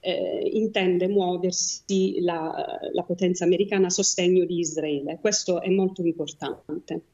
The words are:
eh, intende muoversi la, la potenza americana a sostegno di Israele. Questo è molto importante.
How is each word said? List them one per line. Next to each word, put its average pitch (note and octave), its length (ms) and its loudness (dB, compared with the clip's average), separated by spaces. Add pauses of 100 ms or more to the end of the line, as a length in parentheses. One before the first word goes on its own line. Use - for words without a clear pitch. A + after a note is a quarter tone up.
eh, - 520 -2
intende F#3+ 540 2
muoversi F#3+ 1120 0
la, E3 320 -2 (400)
la - 80 0
potenza F3+ 440 0
americana F#3+ 420 4
a - 20 0
sostegno F3+ 560 2
di E3+ 140 -2
Israele. D3+ 600 -2
Questo F#3+ 400 0
è - 100 -4
molto F#3+ 360 2
importante. D#3+ 960 -6 (120)